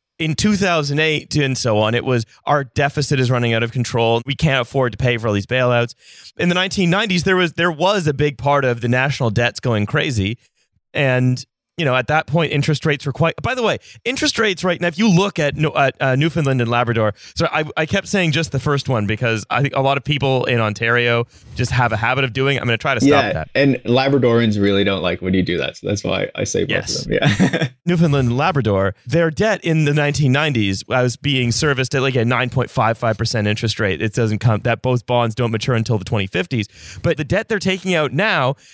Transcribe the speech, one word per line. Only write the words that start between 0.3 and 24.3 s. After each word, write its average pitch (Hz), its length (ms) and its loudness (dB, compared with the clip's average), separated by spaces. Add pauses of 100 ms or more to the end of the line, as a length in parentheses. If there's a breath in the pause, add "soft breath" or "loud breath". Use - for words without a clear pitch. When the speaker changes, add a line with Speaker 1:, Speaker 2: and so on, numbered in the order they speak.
Speaker 1:
two 208 200 2
thousand 165 440 0
eight 156 380 0
and 135 200 0
so 110 220 0
on, 107 160 2
it 120 100 0
was, 120 220 0 (180 soft breath)
"Our 147 200 0
deficit 143 540 -2
is 123 120 2
running 120 240 0
out 113 80 0
of 117 100 -4
control. 117 540 0
We 139 80 -4
can't 135 260 0
afford 123 320 -2
to 98 60 -14
pay 123 180 0
for 113 120 -2
all 107 40 2
these 101 140 0
bailouts." 123 480 0 (420 loud breath)
In 175 140 0
the 175 40 2
nineteen 185 360 0
nineties, 185 340 0
there 190 120 2
was, 180 180 0
there 170 180 0
was 175 340 0
a 151 60 2
big 143 240 0
part 143 300 2
of 120 160 0
the 120 60 -2
national 127 420 0
debts 117 300 0
going 107 260 0
crazy. 117 500 -2 (560)
And, 127 500 0 (360)
you - 80 -2
know, 127 80 0
at 127 140 0
that 156 180 0
point, 160 260 0
interest 147 320 -2
rates 147 220 -2
were 139 60 -4
quite, 165 280 0
by 247 140 -4
the 254 80 -2
way, 165 160 0 (260 loud breath)
interest 269 360 -2
rates 208 240 0
right 180 160 0
now, 175 80 0
if 156 100 -6
you 226 100 4
look 196 300 2
at, 147 180 0
no, 147 200 0
at, 139 260 2
uh, 131 140 2
Newfoundland 139 440 0
and 117 80 0
Labrador, 117 460 0 (220 loud breath)
so 165 140 -2
I, 156 120 -2 (140)
I 160 100 -2
kept 196 220 -4
saying 180 240 0
just 156 180 -2
the 135 80 -4
first 143 300 -2
one 110 180 0
because 110 440 -2
I 123 120 0
think 143 140 -2
a 135 40 0
lot 139 160 2
of 135 80 -6
people 131 420 0
in 123 140 0
Ontario 117 640 0 (280 soft breath)
just 120 160 -4
have 120 220 2
a 110 40 -2
habit 123 280 0
of 120 80 -4
doing, 135 260 -2
I'm - 60 -6
gonna 117 120 0
try 139 180 -2
to 113 60 -2
stop 139 80 4 (140)
Speaker 2:
Yeah, 101 100 -2
Speaker 1:
that. 80 220 -6
Speaker 2:
and 135 300 4
Labradorians 120 760 2